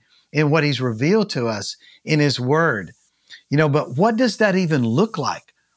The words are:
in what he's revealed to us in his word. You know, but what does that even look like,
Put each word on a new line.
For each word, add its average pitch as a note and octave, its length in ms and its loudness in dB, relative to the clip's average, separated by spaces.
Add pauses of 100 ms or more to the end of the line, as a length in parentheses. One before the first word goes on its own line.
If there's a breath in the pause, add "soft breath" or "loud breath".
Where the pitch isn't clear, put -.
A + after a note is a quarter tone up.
(320 soft breath)
in D3+ 160 2
what D3+ 160 2
he's C#3 160 -2
revealed C#3+ 500 0
to A#2+ 180 -4
us G#2 280 -8 (260 soft breath)
in D#3 160 0
his C3 220 2
word. C3 520 0 (580 loud breath)
You C#3 80 2
know, D#3 100 4
but C#3 280 -2
what A3 200 2
does A#3+ 220 0
that G3+ 180 2
even D#3 300 0
look E3 320 0
like, A2+ 340 -8 (240)